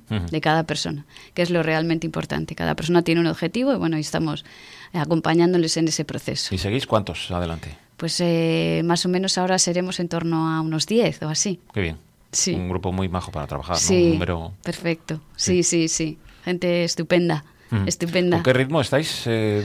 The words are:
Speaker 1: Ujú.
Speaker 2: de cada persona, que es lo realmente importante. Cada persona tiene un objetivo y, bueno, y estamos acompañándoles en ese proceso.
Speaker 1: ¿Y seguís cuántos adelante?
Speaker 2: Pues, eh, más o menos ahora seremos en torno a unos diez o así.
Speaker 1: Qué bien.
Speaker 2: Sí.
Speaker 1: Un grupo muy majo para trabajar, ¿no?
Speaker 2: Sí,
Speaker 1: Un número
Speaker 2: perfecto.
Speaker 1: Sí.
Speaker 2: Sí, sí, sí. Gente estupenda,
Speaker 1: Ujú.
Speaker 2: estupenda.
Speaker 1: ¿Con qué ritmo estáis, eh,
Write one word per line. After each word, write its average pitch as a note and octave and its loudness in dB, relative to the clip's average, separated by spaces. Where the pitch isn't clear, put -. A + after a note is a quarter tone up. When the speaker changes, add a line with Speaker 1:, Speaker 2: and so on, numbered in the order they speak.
Speaker 1:
Ujú. G2 -2
Speaker 2:
de D#3 -2
cada D#3+ 2
persona, D3+ -6
que - -4
es F3 2
lo F3 2
realmente D#3+ 0
importante. D#3 -6
Cada E3 -2
persona E3+ 4
tiene E3+ 2
un E3 2
objetivo A#3 0
y, A3+ 2
bueno, E3 0
y D3+ -2
estamos D3+ -2
acompañándoles E3+ 2
en D#3+ 2
ese D#3 -2
proceso. - -6
Speaker 1:
¿Y F#2 0
seguís G2+ -2
cuántos F#2 -2
adelante? E2 -4
Speaker 2:
Pues, E3 -4
eh, E3 2
más E3+ 2
o - 2
menos F#3 0
ahora F#3 2
seremos F3+ 0
en F3 -2
torno E3 0
a D#3+ 0
unos D#3 -2
diez G#3+ 0
o D#3 -4
así. E3+ -2
Speaker 1:
Qué G#2+ -2
bien. E2 -2
Speaker 2:
Sí. - -2
Speaker 1:
Un F2+ -2
grupo F2+ -2
muy F#2 -2
majo F2 -4
para C#2+ -6
trabajar, E2 -4
¿no? - 0
Speaker 2:
Sí, F#3 4
Speaker 1:
Un E3+ 6
número F2+ -2
Speaker 2:
perfecto. E3 -6
Speaker 1:
Sí. F3+ 2
Speaker 2:
Sí, E3+ 2
sí, - -
sí. D#3+ -4
Gente F3 0
estupenda, E3+ 0
Speaker 1:
Ujú. G2+ 2
Speaker 2:
estupenda. F3 0
Speaker 1:
¿Con E3+ -2
qué B2+ 6
ritmo C3+ 2
estáis, C#3+ 0
eh, G#2+ 2